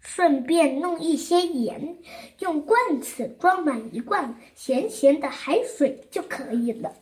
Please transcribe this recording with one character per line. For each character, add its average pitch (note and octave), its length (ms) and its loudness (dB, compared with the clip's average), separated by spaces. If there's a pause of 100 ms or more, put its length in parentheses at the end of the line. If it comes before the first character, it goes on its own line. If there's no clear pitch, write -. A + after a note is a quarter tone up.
顺 D4 440 2
便 C#4 360 2
弄 E4+ 200 -2
一 D#4+ 160 0
些 F4 300 2
盐， D#4 500 -4 (440)
用 E4 200 -2
罐 F#4+ 400 2
子 - 400 -8
装 F#4 240 2
满 A3+ 300 -2
一 A3 60 -6
罐 C#4+ 360 -4 (180)
咸 C4+ 360 -2
咸 C#4 300 4
的 C#4 100 -6
海 D4 340 -2
水 - 460 -2
就 - 120 -6
可 - 300 -8
以 A#3+ 200 0
了。 - 300 -8